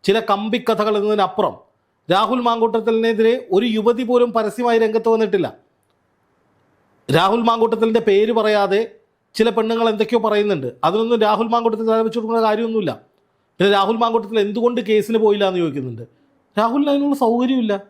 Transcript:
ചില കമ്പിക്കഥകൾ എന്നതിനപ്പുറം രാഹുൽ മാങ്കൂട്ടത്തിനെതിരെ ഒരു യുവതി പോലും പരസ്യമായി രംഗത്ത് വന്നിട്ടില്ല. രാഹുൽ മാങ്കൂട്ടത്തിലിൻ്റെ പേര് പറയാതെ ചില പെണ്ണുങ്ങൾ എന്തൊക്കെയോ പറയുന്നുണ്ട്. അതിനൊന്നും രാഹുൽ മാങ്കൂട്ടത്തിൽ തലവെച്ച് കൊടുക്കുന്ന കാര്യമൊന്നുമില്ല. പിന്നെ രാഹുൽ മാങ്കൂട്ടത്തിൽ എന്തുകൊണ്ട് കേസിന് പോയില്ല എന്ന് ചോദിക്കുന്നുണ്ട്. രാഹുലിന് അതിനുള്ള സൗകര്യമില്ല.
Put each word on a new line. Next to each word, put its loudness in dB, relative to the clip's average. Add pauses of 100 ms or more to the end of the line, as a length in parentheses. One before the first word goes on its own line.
ചില 2 (120)
കമ്പിക്കഥകൾ -2
എന്നതിനപ്പുറം 0 (560)
രാഹുൽ 2
മാങ്കൂട്ടത്തിനെതിരെ 0 (180)
ഒരു 2
യുവതി 0
പോലും 2
പരസ്യമായി 0
രംഗത്ത് 0
വന്നിട്ടില്ല. 0 (1700)
രാഹുൽ 2
മാങ്കൂട്ടത്തിലിൻ്റെ 0
പേര് 2
പറയാതെ 2 (580)
ചില 0
പെണ്ണുങ്ങൾ 0
എന്തൊക്കെയോ -2
പറയുന്നുണ്ട്. -2 (160)
അതിനൊന്നും 0
രാഹുൽ 0
മാങ്കൂട്ടത്തിൽ -2
തലവെച്ച് 0
കൊടുക്കുന്ന -2
കാര്യമൊന്നുമില്ല. -2 (680)
പിന്നെ 2
രാഹുൽ 0
മാങ്കൂട്ടത്തിൽ 0
എന്തുകൊണ്ട് -2
കേസിന് 0
പോയില്ല 2
എന്ന് -2
ചോദിക്കുന്നുണ്ട്. -6 (540)
രാഹുലിന് 0
അതിനുള്ള 0
സൗകര്യമില്ല. 0 (160)